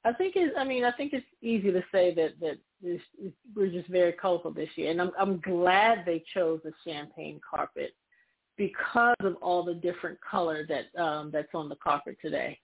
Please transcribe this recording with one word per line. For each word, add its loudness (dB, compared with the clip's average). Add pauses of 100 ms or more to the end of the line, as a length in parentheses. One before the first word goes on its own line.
I 4
think -2
it's, 2
I 0
mean, 0
I 4
think -4
it's -4 (140)
easy 2
to 2 (100)
say 6
that, 2
that -4 (240)
this, -4 (200)
it's, -12 (180)
we're 2
just -6
very 4
colorful -2
this -6
year. -2
And 0
I'm, 0
I'm 2
glad 4
they -2 (100)
chose 0
a -10 (140)
champagne -10
carpet -6 (600)
because 2
of -2
all 0
the -4
different -6
color -2
that, -6
um, -2
that's -4
on -6
the -10
carpet -2
today. -6